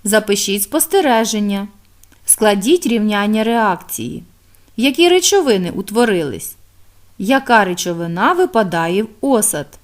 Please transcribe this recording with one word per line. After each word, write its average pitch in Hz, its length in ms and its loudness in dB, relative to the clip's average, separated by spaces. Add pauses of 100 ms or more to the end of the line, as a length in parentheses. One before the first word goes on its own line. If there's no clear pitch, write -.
Запишіть 202 560 0
спостереження. 220 1040 0 (580)
Складіть 214 640 2
рівняння 214 560 0
реакції. 214 800 -2 (540)
Які 285 320 2
речовини 294 640 2
утворились? 196 840 -2 (640)
Яка 233 480 2
речовина 175 680 -2
випадає 190 720 0
в 220 40 -6 (140)
осад? 208 460 -2 (160)